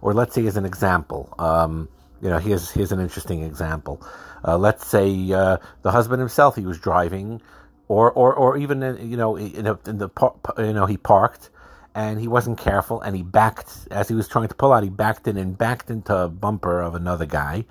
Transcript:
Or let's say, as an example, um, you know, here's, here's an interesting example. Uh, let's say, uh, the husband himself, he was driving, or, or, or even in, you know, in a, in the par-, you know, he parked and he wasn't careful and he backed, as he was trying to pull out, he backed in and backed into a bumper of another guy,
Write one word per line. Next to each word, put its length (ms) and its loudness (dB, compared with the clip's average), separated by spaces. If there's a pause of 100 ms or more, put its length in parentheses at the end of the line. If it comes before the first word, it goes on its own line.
Or 120 0
let's 200 2
say, 140 2
as 80 -2
an 100 0
example, 720 -2
um, 520 0 (320)
you 80 -4
know, 80 2
here's, 340 -2
here's 220 0
an 80 0
interesting 420 -6
example. 580 -8 (460)
Uh, 100 4
let's 300 2
say, 460 2
uh, 240 4 (240)
the 100 0
husband 280 2
himself, 360 2
he 100 -6
was 140 -6
driving, 600 -2 (460)
or, 240 6
or, 220 6
or 240 4
even 240 -2
in, 300 -6
you 60 -4
know, 180 0
in 320 -6
a, 180 0
in 120 -6
the 100 -4
par-, 280 0 (220)
you 160 -2
know, 120 2
he 120 0
parked 520 2 (440)
and 260 -4
he 80 -6
wasn't 300 0
careful 440 -2
and 140 -6
he 60 -4
backed, 680 0
as 160 -2
he 80 -2
was 120 0
trying 200 0
to 80 -12
pull 160 4
out, 120 6
he 60 -4
backed 380 -2
in 100 -2
and 200 -4
backed 320 -2
into 260 -2
a 140 0
bumper 500 -2
of 160 -4
another 300 -4
guy, 460 -4